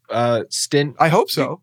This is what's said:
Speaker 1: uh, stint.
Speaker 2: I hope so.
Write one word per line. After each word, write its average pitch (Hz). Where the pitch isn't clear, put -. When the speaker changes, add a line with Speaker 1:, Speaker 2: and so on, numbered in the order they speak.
Speaker 1:
uh, 117
stint. 143
Speaker 2:
I 160
hope 175
so. 143